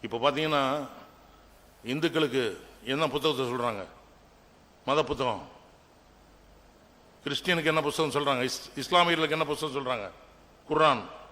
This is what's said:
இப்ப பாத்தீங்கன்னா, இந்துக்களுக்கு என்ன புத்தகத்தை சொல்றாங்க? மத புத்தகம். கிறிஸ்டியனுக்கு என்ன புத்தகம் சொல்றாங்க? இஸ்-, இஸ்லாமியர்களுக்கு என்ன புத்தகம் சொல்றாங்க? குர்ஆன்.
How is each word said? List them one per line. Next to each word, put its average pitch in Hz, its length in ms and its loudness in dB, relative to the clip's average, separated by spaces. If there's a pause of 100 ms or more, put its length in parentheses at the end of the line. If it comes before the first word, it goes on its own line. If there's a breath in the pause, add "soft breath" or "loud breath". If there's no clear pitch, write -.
இப்ப 117 160 -6
பாத்தீங்கன்னா, 143 680 2 (960)
இந்துக்களுக்கு 131 800 -2 (200)
என்ன 143 240 -2
புத்தகத்தை 135 380 0
சொல்றாங்க? 120 400 -4 (1000)
மத 147 180 2
புத்தகம். 123 460 -4 (1800)
கிறிஸ்டியனுக்கு 156 400 0
என்ன 156 160 4
புத்தகம் 147 440 0
சொல்றாங்க? 131 180 2
இஸ்-, - 360 -6
இஸ்லாமியர்களுக்கு 170 520 4
என்ன 160 140 0
புத்தகம் 143 400 -4
சொல்றாங்க? 113 240 -4 (600)
குர்ஆன். 151 320 6 (300)